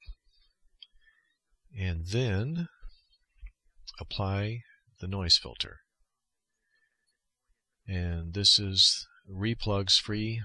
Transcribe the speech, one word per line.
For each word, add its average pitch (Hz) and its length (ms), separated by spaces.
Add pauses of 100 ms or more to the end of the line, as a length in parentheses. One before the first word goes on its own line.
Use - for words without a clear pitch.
(1800)
and 87 320
then 123 600 (1300)
apply 101 640 (400)
the 92 80
noise 92 300
filter. - 420 (2000)
And 85 460
this 101 240
is 95 480 (220)
Replug's 101 680
free 110 480